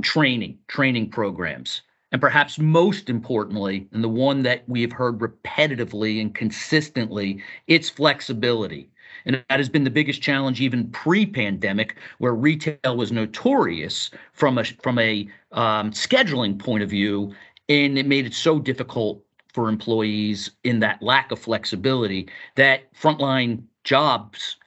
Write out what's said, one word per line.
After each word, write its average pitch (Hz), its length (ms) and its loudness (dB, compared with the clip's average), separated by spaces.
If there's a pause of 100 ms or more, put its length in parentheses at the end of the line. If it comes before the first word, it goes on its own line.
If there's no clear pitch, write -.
training, 123 640 0
training 120 440 0
programs, 87 720 -6 (280)
and - 100 -2
perhaps 143 380 2
most 165 500 4
importantly, 104 840 -2
and 110 100 -2
the 117 60 0
one 131 340 2
that 123 260 -2
we 123 120 -2
have 120 100 0
heard 120 300 -2
repetitively 110 1000 -2
and 107 140 -4
consistently, 107 1080 -2 (260)
it's 160 200 4
flexibility. 117 1000 -2 (340)
And 127 240 0
that 139 120 2
has 139 80 0
been 147 160 2
the 131 60 2
biggest 143 300 0
challenge 135 400 -2
even 123 300 0
pre-pandemic, 107 1040 0 (220)
where 123 160 0
retail 143 640 0
was 113 160 -2
notorious 110 1000 -2 (220)
from 131 260 2
a, 113 60 0
from - 340 -2
a, 107 300 0 (240)
um, 107 400 0
scheduling 127 640 0
point 107 240 0
of 101 80 -4
view, 101 420 0 (360)
and 143 280 4
it 135 100 0
made 139 200 2
it 113 80 -10
so 160 240 2
difficult 120 640 -4 (320)
for 117 140 0
employees 107 840 -2 (140)
in 120 160 2
that 107 220 0
lack 123 280 2
of 123 80 -4
flexibility 107 920 -2 (280)
that 135 380 4
frontline 131 680 0 (220)
jobs 135 720 2 (100)